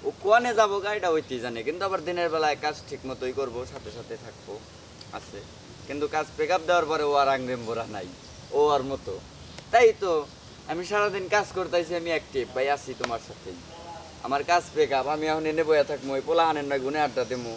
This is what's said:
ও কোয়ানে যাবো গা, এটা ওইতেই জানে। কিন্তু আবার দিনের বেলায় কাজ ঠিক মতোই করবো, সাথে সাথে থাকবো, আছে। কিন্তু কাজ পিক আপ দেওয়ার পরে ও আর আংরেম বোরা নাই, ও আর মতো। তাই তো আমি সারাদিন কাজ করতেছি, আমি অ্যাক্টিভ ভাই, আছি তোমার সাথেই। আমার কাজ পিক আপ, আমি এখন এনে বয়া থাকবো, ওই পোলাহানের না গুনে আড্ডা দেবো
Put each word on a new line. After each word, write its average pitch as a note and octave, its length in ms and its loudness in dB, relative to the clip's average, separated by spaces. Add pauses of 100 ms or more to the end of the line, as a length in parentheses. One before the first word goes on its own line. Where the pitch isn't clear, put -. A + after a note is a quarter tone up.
ও - 20 0 (140)
কোয়ানে A#3+ 360 6
যাবো G3+ 260 4
গা, G#3 140 -2
এটা F#3 160 0
ওইতেই C3 300 -2
জানে। A#2 240 -6
কিন্তু F3 200 -4
আবার F#3+ 200 0
দিনের F3 260 0
বেলায় D3+ 300 2
কাজ D3+ 120 -2 (120)
ঠিক C3+ 200 -10
মতোই C3 320 -4
করবো, B2 200 -4 (120)
সাথে G#2+ 240 -12
সাথে A2+ 180 -12 (100)
থাকবো, G#2 300 -14 (640)
আছে। G2+ 220 -14 (460)
কিন্তু D3 180 -4 (100)
কাজ D#3 120 0 (100)
পিক D3+ 200 0
আপ E3 120 0
দেওয়ার F3 220 6
পরে D3+ 200 2
ও - 20 2 (100)
আর C3+ 60 4
আংরেম B2+ 400 0
বোরা A2+ 160 -4 (120)
নাই, F#2 120 -8 (500)
ও - 20 6 (140)
আর C3 160 4
মতো। B2+ 220 -6 (600)
তাই A3+ 280 10
তো F#3 120 0 (580)
আমি E3+ 200 -4
সারাদিন G3+ 340 2 (120)
কাজ G3 100 4 (100)
করতেছি, E3+ 440 0
আমি E3 140 -4
অ্যাক্টিভ C3+ 300 -2 (100)
ভাই, C3 120 2 (100)
আছি C3+ 140 -12 (120)
তোমার A#2 260 -4
সাথেই। F#2 300 -14 (680)
আমার C#3 160 0 (100)
কাজ F3 100 6 (120)
পিক D3 180 4
আপ, C3 220 2
আমি D#3 180 -2
এখন D#3 140 0
এনে D#3 220 2
বয়া D3 220 8
থাকবো, C3+ 260 -4
ওই C3+ 120 0
পোলাহানের D#3+ 420 4
না C#3 140 2
গুনে D3 220 0
আড্ডা B2 180 -2
দেবো A#2+ 320 -6